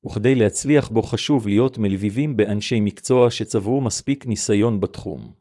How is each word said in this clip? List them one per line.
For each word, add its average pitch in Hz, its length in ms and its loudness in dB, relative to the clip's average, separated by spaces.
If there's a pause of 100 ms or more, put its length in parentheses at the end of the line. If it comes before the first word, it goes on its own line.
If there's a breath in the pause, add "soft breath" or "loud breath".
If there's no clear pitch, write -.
וכדי 120 300 0
להצליח 123 540 2
בו 113 140 0
חשוב 117 440 -2
להיות 120 300 2
מלביבים 107 600 -2
באנשי 107 420 0
מקצוע 120 520 2
שצברו 113 500 -2
מספיק 135 440 -4
ניסיון 107 540 0
בתחום. 76 600 -6